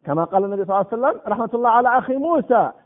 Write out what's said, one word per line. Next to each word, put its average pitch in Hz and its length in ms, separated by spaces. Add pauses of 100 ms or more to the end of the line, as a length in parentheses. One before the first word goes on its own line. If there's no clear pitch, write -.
كما 156 200
قال 196 200
النبي 196 200
صلى 190 120
الله 196 160
عليه 233 100
وسلم: 302 180 (120)
"رحمة 220 220
الله 240 160
على 247 280
أخي 262 180
موسى، 269 540 (160)